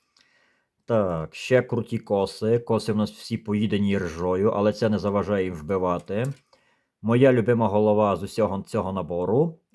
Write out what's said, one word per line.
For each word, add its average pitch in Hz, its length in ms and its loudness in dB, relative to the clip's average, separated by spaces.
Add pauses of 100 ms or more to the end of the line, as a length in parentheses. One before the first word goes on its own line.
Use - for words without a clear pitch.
(840)
Так, 90 500 -2
ще 127 260 2
круті 117 380 -4
коси. 107 600 -2
Коси 113 340 -2
в - 20 -2
нас 104 160 -2
всі - 260 -8
поїдені 104 600 -2
ржою, 90 520 -2
але 104 240 0
це 113 160 0
не 104 100 0
заважає 98 460 0
їм 92 80 -6
вбивати. 90 720 -2 (760)
Моя 123 320 6
любима 117 340 2
голова 104 480 4
з 87 80 -6
усього 98 440 -2
цього 95 260 -4
набору. 92 680 -2 (160)